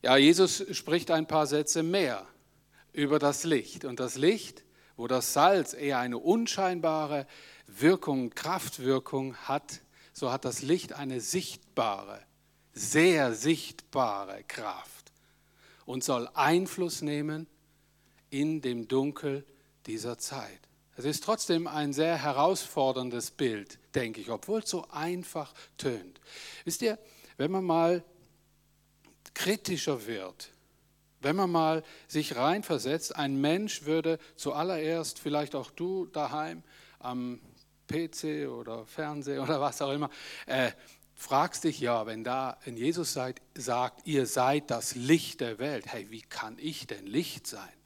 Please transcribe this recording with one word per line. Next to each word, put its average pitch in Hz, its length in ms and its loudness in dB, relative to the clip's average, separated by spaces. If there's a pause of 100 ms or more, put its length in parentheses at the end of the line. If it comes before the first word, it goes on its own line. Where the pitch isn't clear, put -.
Ja, 131 140 8
Jesus 170 540 8
spricht 170 400 0
ein 156 160 4
paar 156 200 2
Sätze 151 360 2
mehr 160 440 0 (680)
über 147 260 2
das 143 260 2
Licht. 151 400 0
Und 127 160 -6
das 127 160 -2
Licht, 175 480 2 (320)
wo 120 100 -6
das 127 260 2
Salz 170 420 6
eher 139 240 0
eine 120 200 -2
unscheinbare 165 1080 0 (400)
Wirkung, 143 640 2
Kraftwirkung 135 1040 -2
hat, - 440 -6 (320)
so 127 200 -4
hat 135 120 -4
das 123 180 -4
Licht 175 320 0
eine 131 260 -6
sichtbare, 107 1000 -4 (520)
sehr 135 600 4
sichtbare 107 1080 -2
Kraft - 680 -10 (720)
und 127 180 -6
soll 123 320 0
Einfluss 170 680 2
nehmen 151 440 -4 (840)
in 151 300 0
dem 120 280 -4
Dunkel 139 560 0 (420)
dieser 110 320 -8
Zeit. 113 420 -10 (360)
Es 120 80 -12
ist 147 200 -2
trotzdem 175 420 2
ein 151 260 -2
sehr 160 240 2
herausforderndes 135 1120 0
Bild, 107 480 -2 (160)
denke 113 260 -2
ich, 98 100 -10
obwohl 190 300 -2
es - 100 -8
so 165 200 -4
einfach 165 640 -6 (240)
tönt. 101 420 -4 (440)
Wisst - 180 -4
ihr, 214 160 0 (380)
wenn 147 140 -2
man 190 140 -2
mal 170 400 4 (1300)
kritischer 156 720 -2
wird, 95 460 -10 (680)
wenn 151 160 2
man 190 140 2
mal 160 320 4 (260)
sich 147 280 -2
reinversetzt, 147 800 0
ein 139 240 0
Mensch 170 440 0
würde 160 340 2 (180)
zuallererst, 160 840 -2
vielleicht 147 360 -2
auch 131 160 -6
du 180 360 -4
daheim 156 560 -6 (360)
am 123 420 -6 (460)
P 165 240 -4
C 151 360 -6
oder 117 400 -10
Fernseher 143 560 -6
oder 139 180 0
was 143 220 0
auch 139 100 0
immer, 147 180 -2 (360)
äh, 127 260 2 (420)
fragst - 500 0
dich, 160 160 0
ja, 120 260 0
wenn 110 180 -8
da 127 400 -4
ein 120 120 -10
Jesus 156 360 0
seid, 127 300 -6 (120)
sagt, 123 520 -2
"Ihr 135 200 2
seid 139 440 2
das 117 240 -2
Licht 143 460 2
der 113 180 -4
Welt." 131 280 -4
Hey, 104 240 -10
wie 110 120 -14
kann 113 360 -10
ich 147 280 -8
denn 98 200 -10
Licht 131 400 -4
sein? - 220 -12 (180)